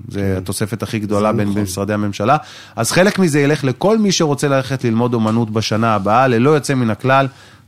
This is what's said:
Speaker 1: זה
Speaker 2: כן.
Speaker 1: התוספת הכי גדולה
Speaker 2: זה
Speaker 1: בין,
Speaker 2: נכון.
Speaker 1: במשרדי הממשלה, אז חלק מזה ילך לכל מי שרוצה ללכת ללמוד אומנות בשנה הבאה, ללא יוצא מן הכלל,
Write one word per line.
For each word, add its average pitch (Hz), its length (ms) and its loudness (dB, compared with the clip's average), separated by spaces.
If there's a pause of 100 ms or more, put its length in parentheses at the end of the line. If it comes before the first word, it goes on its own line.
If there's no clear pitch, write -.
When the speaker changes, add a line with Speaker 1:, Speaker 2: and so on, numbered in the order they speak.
Speaker 1:
זה 101 120 -10
Speaker 2:
כן. 98 220 -2
Speaker 1:
התוספת 101 420 -6
הכי 107 160 -6
גדולה 104 320 0
Speaker 2:
זה 110 60 0
Speaker 1:
בין, 104 100 0
Speaker 2:
נכון. 101 140 -2
Speaker 1:
במשרדי 98 320 -4
הממשלה, 104 440 0 (380)
אז 113 160 -2
חלק 190 280 2
מזה 156 200 2
ילך 143 240 2
לכל 175 340 0
מי 208 140 2
שרוצה 147 360 0
ללכת 135 360 -2
ללמוד 120 300 0
אומנות 113 360 0
בשנה 110 460 0
הבאה, 104 320 2
ללא 123 220 2
יוצא 147 240 0
מן 127 160 0
הכלל, 131 380 2 (400)